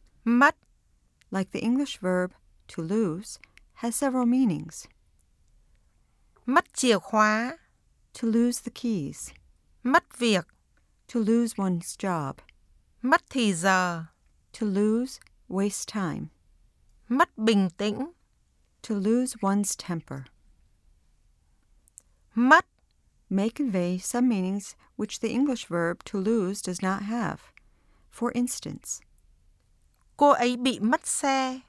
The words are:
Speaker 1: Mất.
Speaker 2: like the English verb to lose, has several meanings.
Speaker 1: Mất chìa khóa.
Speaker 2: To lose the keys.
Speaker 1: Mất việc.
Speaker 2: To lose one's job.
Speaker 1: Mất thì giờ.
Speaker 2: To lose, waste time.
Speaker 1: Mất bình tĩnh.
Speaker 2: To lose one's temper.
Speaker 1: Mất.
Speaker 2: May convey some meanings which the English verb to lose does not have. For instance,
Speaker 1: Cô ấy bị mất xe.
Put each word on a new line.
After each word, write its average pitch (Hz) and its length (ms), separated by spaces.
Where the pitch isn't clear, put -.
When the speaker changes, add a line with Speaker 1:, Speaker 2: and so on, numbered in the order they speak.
Speaker 1:
Mất. 247 320
Speaker 2:
like 190 200
the - 80
English 254 420
verb 185 300
to - 160
lose, 190 560
has 233 220
several 254 300
meanings. 220 600
Speaker 1:
Mất 285 280
chìa 233 260
khóa. 220 580
Speaker 2:
To 226 60
lose 233 340
the - 100
keys. 165 600
Speaker 1:
Mất 277 360
việc. 214 280
Speaker 2:
To 240 60
lose 226 380
one's 180 400
job. 160 360
Speaker 1:
Mất 269 280
thì 226 240
giờ. 175 520
Speaker 2:
To 226 80
lose, 214 520
waste 196 360
time. 170 400
Speaker 1:
Mất 269 280
bình 220 400
tĩnh. 214 340
Speaker 2:
To 220 120
lose 226 460
one's 196 340
temper. 151 340
Speaker 1:
Mất. 269 300
Speaker 2:
May 196 200
convey 185 480
some 240 300
meanings 196 480
which - 240
the 226 80
English 254 400
verb 170 360
to - 140
lose 202 420
does 180 200
not 190 220
have. 220 340
For 233 240
instance, - 640
Speaker 1:
Cô 285 120
ấy 247 280
bị 247 220
mất 247 280
xe. 262 600